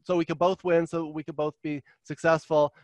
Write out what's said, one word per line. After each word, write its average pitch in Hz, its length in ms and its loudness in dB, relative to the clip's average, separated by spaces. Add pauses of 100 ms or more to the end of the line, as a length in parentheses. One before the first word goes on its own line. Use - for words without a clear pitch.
so 185 120 0
we 165 80 2
can 160 140 -4
both 180 240 2
win, 170 240 2
so 165 200 -6
we 151 180 -10
can 160 100 -12
both 151 280 -2
be 147 200 -6 (220)
successful." 151 680 0 (120)